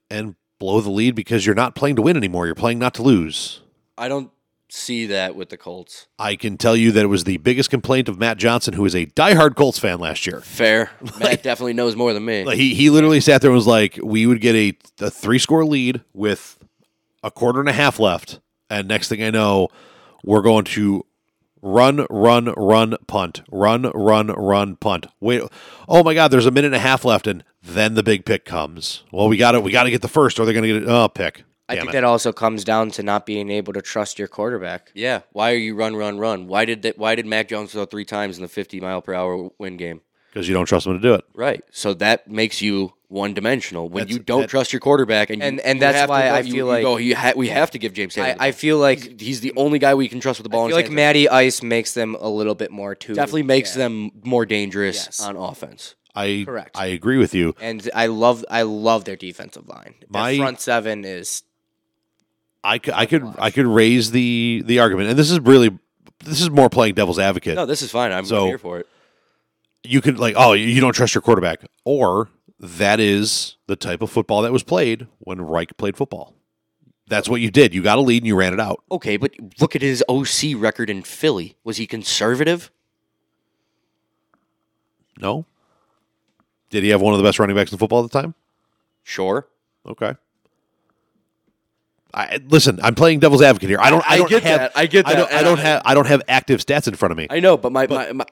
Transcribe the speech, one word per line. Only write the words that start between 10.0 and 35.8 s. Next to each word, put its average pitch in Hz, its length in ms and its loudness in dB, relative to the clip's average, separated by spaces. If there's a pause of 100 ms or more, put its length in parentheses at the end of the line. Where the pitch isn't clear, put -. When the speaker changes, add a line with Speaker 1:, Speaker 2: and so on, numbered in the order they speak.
Speaker 1:
year. 82 120 -10
Speaker 2:
Fair. 110 560 0
Speaker 1:
<laughs> - 60 -20
Like, 113 160 -16
Speaker 2:
Matt 110 240 -2
definitely 123 300 -4
knows 117 240 -2
more 120 160 0
than 107 120 -6
me. 107 200 -4
Speaker 1:
like, 120 140 -2
he, 131 180 2
he 147 140 6
literally 156 300 6
sat 139 220 6
there 143 80 8
and 123 60 6
was 110 100 4
like, 110 380 4
we 107 220 0
would 120 140 2
get 117 140 2
a, 104 220 2 (280)
a 101 60 -4
three-score 135 540 0
lead 127 380 -2 (100)
with 101 440 -6 (680)
a 107 80 -8
quarter 123 260 0
and 143 100 0
a 135 40 0
half 135 260 0
left, 92 400 -2 (320)
and 101 160 -6
next 101 220 -4
thing 107 160 -6
I 110 60 -2
know, 101 380 2 (560)
we're 104 180 4
going 110 240 4
to 101 380 -2 (560)
run, 123 480 2
run, 117 480 2
run, 110 400 2 (100)
punt. 90 440 -6
Run, 107 320 0 (120)
run, 107 340 2
run, 101 480 -2
punt. 90 300 -6 (140)
Wait, 117 220 -2 (460)
oh 170 160 8
my 160 100 2
God, 160 160 4
there's 123 160 6
a 131 40 6
minute 143 180 2
and 135 80 -2
a 113 40 0
half 131 240 0
left, 110 220 0
and 90 160 -6 (200)
then 107 320 -2
the 110 80 2
big 101 220 0
pick 101 200 -4
comes. 80 580 -10 (100)
Well, 101 160 0
we 110 80 2
gotta, 120 240 4
we 98 120 -4
gotta 123 180 2
get 117 120 -2
the 117 60 -8
first, 139 300 2
or 113 60 2
they're 110 100 2
gonna 110 140 0
get 107 80 0
it. 110 120 -4
Oh, 117 200 4
pick. - 360 -6 (240)
Speaker 3:
I 123 60 -6
Speaker 1:
Damn 85 80 -6
Speaker 3:
think 82 80 -8
Speaker 1:
it. - 40 -8
Speaker 3:
that 127 100 0
also 117 280 2
comes 110 320 -4
down 110 280 -2
to 104 100 -12
not 101 240 -2
being 104 240 -8
able 101 240 -6
to 98 80 -8
trust - 360 -8
your 101 100 -10
quarterback. 98 640 -10
Speaker 2:
Yeah. 117 260 -4 (120)
Why 113 200 -2
are 120 40 0
you 110 180 -6
run, 110 220 -6